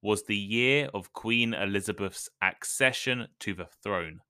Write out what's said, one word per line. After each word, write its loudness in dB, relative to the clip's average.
was 2
the -2
year 2
of -8
Queen 0
Elizabeth's -2
accession 0
to -4
the -8
throne. -4